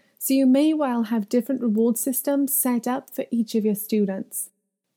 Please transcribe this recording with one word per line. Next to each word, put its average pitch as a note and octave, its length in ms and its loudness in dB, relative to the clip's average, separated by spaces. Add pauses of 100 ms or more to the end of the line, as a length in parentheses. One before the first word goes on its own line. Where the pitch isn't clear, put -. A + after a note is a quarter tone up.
(180)
So - 140 -4
you C4+ 140 4
may C#4+ 260 6
well B3+ 320 0
have G#3+ 240 -2
different B3 320 0
reward A3+ 380 2
systems C#4 560 -2
set B3 320 -2
up B3 240 -6
for - 200 -8
each A#3 240 -2
of G#3+ 120 2
your G#3+ 80 2
students. G3 760 -4 (480)